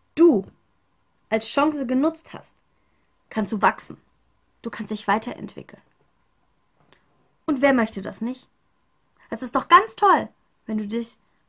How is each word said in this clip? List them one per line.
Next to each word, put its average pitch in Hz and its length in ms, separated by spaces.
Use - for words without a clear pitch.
du 294 300
als 220 160
Chance 294 400
genutzt 269 480
hast, - 220
kannst 208 180
du 202 120
wachsen. - 340
Du 233 80
kannst 214 220
dich 214 160
weiterentwickeln. - 720
Und 269 140
wer 277 120
möchte 214 300
das - 180
nicht? 247 260
Es 220 100
ist 247 140
doch 262 120
ganz 403 280
toll, 311 340
wenn 220 100
du 208 100
dich 226 300